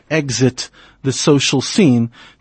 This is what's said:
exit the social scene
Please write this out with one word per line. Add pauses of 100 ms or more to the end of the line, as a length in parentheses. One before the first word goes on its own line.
exit (320)
the
social
scene (300)